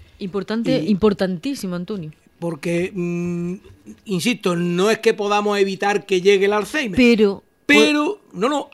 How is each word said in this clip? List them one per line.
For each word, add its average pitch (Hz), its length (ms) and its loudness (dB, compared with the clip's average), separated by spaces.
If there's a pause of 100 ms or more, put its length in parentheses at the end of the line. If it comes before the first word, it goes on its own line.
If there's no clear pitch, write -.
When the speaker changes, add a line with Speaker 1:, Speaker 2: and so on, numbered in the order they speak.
(180)
Speaker 1:
Importante, 214 640 -2
Speaker 2:
Y 165 80 -4
Speaker 1:
importantísimo, 190 840 0
Antonio. 175 340 -10 (280)
Speaker 2:
porque, 170 560 -4
mm, 175 600 -4 (520)
insisto, 185 500 -2
no 175 340 0
es 214 100 0
que 226 120 2
podamos 208 460 -2
evitar 202 480 -2
que 185 160 0
llegue 202 240 4
el 202 80 2
Alzheimer. 214 420 -4
Speaker 1:
Pero, 220 460 4 (240)
Speaker 2:
Pero, 302 540 2 (100)
Speaker 1:
pues, 175 100 -10
Speaker 2:
no, 233 80 2
no, 285 240 -2